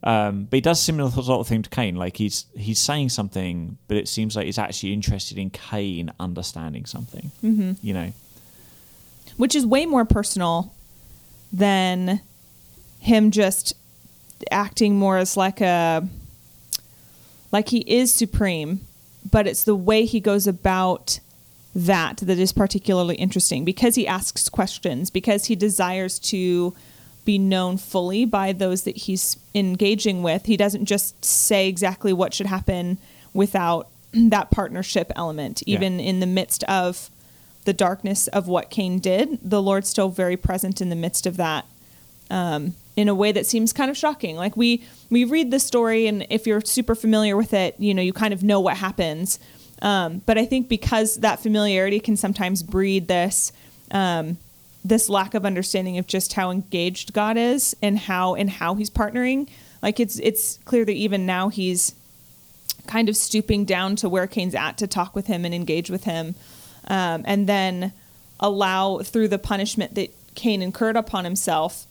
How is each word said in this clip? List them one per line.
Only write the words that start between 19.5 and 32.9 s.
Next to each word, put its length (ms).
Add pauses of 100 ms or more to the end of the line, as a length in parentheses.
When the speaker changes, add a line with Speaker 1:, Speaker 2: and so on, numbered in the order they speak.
Speaker 2:
the 120
way 280
he 160
goes 260
about 760 (540)
that 440
that 200
is 140
particularly 640
interesting, 480
because 320
he 100
asks 420
questions, 640
because 360
he 100
desires 640
to 560 (500)
be 140
known 380
fully 480
by 280
those 320
that 120
he's 420 (160)
engaging 680
with. 240
He 100
doesn't 300
just 380
say 440
exactly 440
what 220
should 120
happen 520 (340)